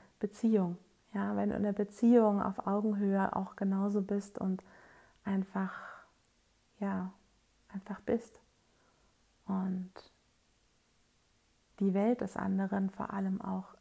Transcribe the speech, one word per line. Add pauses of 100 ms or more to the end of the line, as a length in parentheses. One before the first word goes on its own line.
(200)
Beziehung, (360)
ja?
Wenn
du
in
der
Beziehung
auf
Augenhöhe
auch
genauso
bist
und (640)
einfach, (1040)
ja, (640)
einfach
bist (1040)
und (1900)
die
Welt
des
anderen
vor
allem
auch